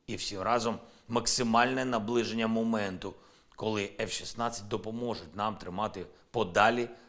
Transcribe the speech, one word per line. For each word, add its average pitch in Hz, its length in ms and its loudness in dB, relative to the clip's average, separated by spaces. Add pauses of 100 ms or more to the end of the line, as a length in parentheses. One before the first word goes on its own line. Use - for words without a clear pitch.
І 113 80 -6
всі 95 280 -6
разом 113 360 0 (280)
максимальне 120 800 4
наближення 113 600 0
моменту, 107 680 0 (420)
коли 104 440 -2
Ф 110 120 -4
шістнадцять 117 560 -6
допоможуть 110 680 -6
нам 104 200 -2
тримати 95 500 -6 (260)
подалі 113 580 4 (200)